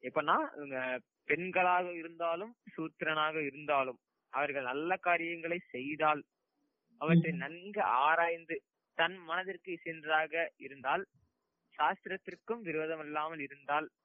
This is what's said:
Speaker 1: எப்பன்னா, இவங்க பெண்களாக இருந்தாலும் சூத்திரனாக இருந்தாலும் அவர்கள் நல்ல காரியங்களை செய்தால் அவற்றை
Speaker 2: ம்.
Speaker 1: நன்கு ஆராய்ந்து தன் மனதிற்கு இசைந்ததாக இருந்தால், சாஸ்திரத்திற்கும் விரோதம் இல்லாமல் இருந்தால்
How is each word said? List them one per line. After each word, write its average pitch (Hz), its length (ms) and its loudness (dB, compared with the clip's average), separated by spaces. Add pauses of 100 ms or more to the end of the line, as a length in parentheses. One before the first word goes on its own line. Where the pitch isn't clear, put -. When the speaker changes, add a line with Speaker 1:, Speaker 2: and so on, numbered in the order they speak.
Speaker 1:
எப்பன்னா, 160 540 0
இவங்க 127 460 -4 (260)
பெண்களாக 180 680 2
இருந்தாலும் 170 600 -4 (220)
சூத்திரனாக 156 680 -2
இருந்தாலும் 139 540 0 (300)
அவர்கள் 139 340 -2
நல்ல 147 320 0
காரியங்களை 170 640 0 (100)
செய்தால் 147 540 0 (760)
அவற்றை 165 340 6
Speaker 2:
ம். 175 40 -6
Speaker 1:
நன்கு 175 460 -6
ஆராய்ந்து 165 840 2 (300)
தன் 170 240 0
மனதிற்கு 180 540 -6
இசைந்ததாக 160 760 0 (100)
இருந்தால், 139 500 -4 (680)
சாஸ்திரத்திற்கும் 190 840 -2
விரோதம் 160 380 -2
இல்லாமல் 151 400 -4
இருந்தால் 143 500 -2 (160)